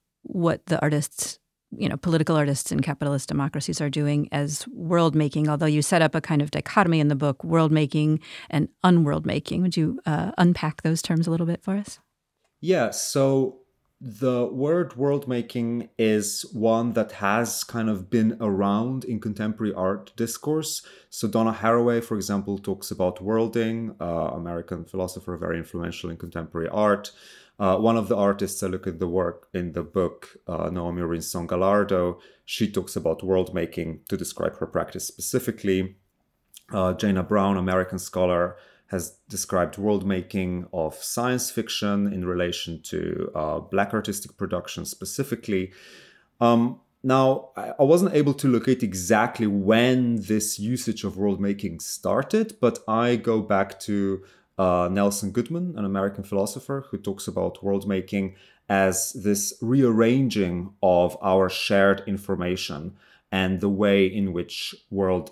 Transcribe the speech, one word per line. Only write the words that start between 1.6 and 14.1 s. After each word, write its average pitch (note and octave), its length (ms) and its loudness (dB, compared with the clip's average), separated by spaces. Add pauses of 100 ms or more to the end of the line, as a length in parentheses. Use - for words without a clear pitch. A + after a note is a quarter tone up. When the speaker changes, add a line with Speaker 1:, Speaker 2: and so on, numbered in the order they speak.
Speaker 1:
you - 100 -2
know, - 80 -2
political D#3+ 400 2
artists C#3+ 360 0
in C#3 100 0
capitalist C#3+ 480 -2
democracies C#3 500 -2
are D3 100 0
doing D3 420 0
as D3 360 -4
world E3+ 480 2
making, D3+ 320 2
although D3+ 180 0
you D3+ 160 4
set E3+ 200 2
up D#3 140 2
a D#3+ 60 0
kind D3+ 200 0
of D3 100 -2
dichotomy E3 480 2
in D3 80 4
the D3 80 2
book, C#3 300 -2
world E3 260 4
making D3+ 480 2 (300)
and D3 180 0 (160)
unworld D#3+ 420 4
making. E3 360 -2
Would F#3 160 0
you, F3 280 0
uh, D#3+ 320 0
unpack F3 440 2
those E3 200 0
terms E3 260 0
a E3 40 -2
little E3 140 0
bit E3+ 180 -4
for F#3+ 120 -2
us? G3+ 240 -8 (600)
Speaker 2:
Yeah, D#3+ 320 0
so C3+ 680 0 (420)
the B2 460 0